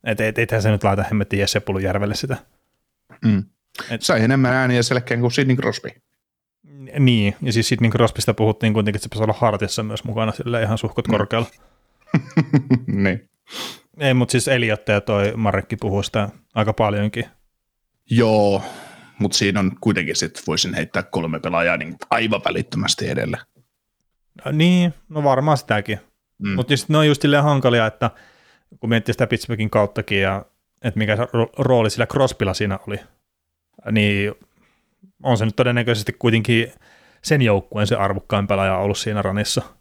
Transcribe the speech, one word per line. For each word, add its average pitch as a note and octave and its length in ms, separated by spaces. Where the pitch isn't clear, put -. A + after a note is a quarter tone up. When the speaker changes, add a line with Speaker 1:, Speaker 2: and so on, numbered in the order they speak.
Speaker 1:
Et, A2 160
et, A2 180
ethän A2+ 240
se A2 80
nyt G#2 140
laita G2+ 180
hemmetti G2+ 360
Jesse G2+ 220
Puljärvelle G2 540
sitä. C#3 220
Speaker 2:
Mm. G#2 180
Speaker 1:
Et A2+ 120
Speaker 2:
Sai B2 200
enemmän B2+ 300
ääniä B2 300
selkeän A#2+ 380
kuin A#2+ 120
Sidney C3+ 240
Crosby. - 340
Speaker 1:
Niin, A2+ 440
ja B2 100
siis A2+ 160
Sidney C3 220
Crosbysta A2+ 440
puhuttiin A2 400
kuitenkin, G#2 240
että - 40
se - 60
pitäisi G#2+ 160
olla G#2+ 140
hartiassa G#2+ 440
myös G#2+ 220
mukana A2 280
silleen A#2+ 320
ihan G#2+ 140
suhkot - 300
Speaker 2:
Mm. A#2 40
Speaker 1:
korkealla. A2 360
Speaker 2:
<laughs> C3+ 560
Niin. - 420
Speaker 1:
Ei, C3+ 160
mut B2 160
siis B2+ 180
Elliot A#2+ 400
ja G#2 120
toi G2+ 360
Markki G2+ 400
puhuu G2+ 260
sitä G#2 260
aika A2 180
paljonkin. G#2 520
Speaker 2:
Joo, G#2+ 520
mut G#2 140
siinä G2+ 280
on F#2 200
kuitenkin E2+ 360
sit, - 300
voisin E2 280
heittää D#2+ 280
kolme D#2+ 380
pelaajaa F2 360
niin E2 200
aivan A2 340
välittömästi - 680
edelle. - 280
Speaker 1:
No C3+ 80
niin, F3 420
no D3+ 160
varmaan C#3 340
sitäkin. G#2+ 400
Speaker 2:
Mm. G2+ 160
Speaker 1:
Mut A#2+ 160
just, C#3 180
ne D#3 100
on D#3 80
just D3 160
silleen C#3+ 200
hankalia, B2+ 440
että A#2 240
kun A#2 100
miettii A2+ 240
sitä B2 120
Pittsburghin G#2+ 440
kauttakin G#2 500
ja F#2+ 240
että G#2+ 160
mikä G#2+ 180
se A2+ 60
ro-, A#2 260
rooli A#2+ 320
sillä A#2 160
Crosbylla A2+ 480
siinä G2 320
oli, G2+ 140
niin G#2 400
on B2+ 160
se A2 60
nyt G#2+ 120
todennäköisesti A#2+ 560
kuitenkin A2+ 600
sen C#3+ 200
joukkueen G#2 440
se A2+ 100
arvokkain G2+ 500
pelaaja F#2+ 300
ollut G2+ 220
siinä G#2 240
ranissa. G2+ 400